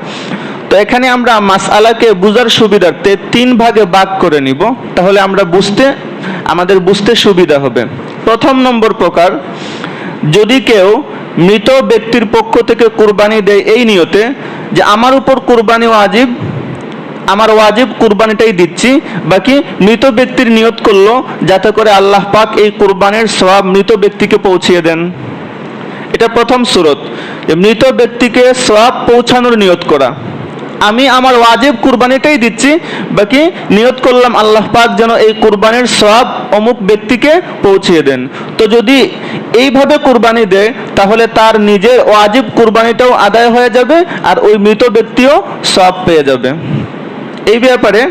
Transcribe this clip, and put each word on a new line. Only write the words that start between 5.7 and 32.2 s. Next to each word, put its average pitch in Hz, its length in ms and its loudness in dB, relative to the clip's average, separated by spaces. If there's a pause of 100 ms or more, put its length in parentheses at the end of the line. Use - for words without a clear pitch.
আমাদের 180 360 0
বুঝতে 202 340 0
সুবিধা 175 440 2
হবে। 127 240 -2 (420)
প্রথম 233 360 0
নম্বর 233 340 0
প্রকার, 175 360 0 (1040)
যদি 214 280 2
কেউ 202 280 2 (500)
মৃত 202 300 2 (220)
ব্যক্তির 226 360 0
পক্ষ 220 340 -2
থেকে 233 280 2
কুরবানি 208 520 0
দেয় 202 220 2 (120)
এই 247 100 2
নিয়তে 196 380 2 (500)
যে 165 100 2
আমার 226 320 2
উপর 269 260 0
কুরবানি 233 460 0
ওয়াজিব, 220 420 2 (1000)
আমার 208 240 0
ওয়াজিব 214 380 2 (100)
কুরবানিটাই 220 540 2
দিচ্ছি, 175 380 0 (340)
বাকি 196 300 0 (260)
মৃত 214 260 2
ব্যক্তির 254 440 0
নিয়ত 226 260 2 (100)
করলো 202 280 4 (280)
যাতে 190 280 2
করে 214 200 2
আল্লাহ 196 320 2 (100)
পাক 214 240 2
এই 208 140 2
কুরবানির 202 560 0
সওয়াব 196 380 2
মৃত 190 280 0
ব্যক্তিকে 208 440 0
পৌঁছিয়ে 180 460 0
দেন। 160 180 -2 (1120)
এটা - 160 0
প্রথম 233 360 0
সুরত, 160 360 0 (480)
যে 156 60 0
মৃত 196 280 2 (100)
ব্যক্তিকে 240 520 0 (100)
সওয়াব 247 400 2 (120)
পৌঁছানোর 240 520 2
নিয়ত 185 260 2
করা। 135 260 0 (720)
আমি 220 280 0
আমার 254 260 2
ওয়াজিব 233 480 2
কুরবানিটাই 262 560 0